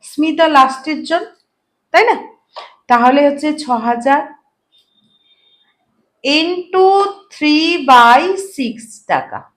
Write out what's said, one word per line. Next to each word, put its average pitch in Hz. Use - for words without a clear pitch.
স্মিতা 311
লাস্টের 262
জন, 349
তাই 349
না? -
তাহলে 247
হচ্ছে 285
ছ -
হাজার 240
into 359
three 302
by 240
six 226
টাকা। 131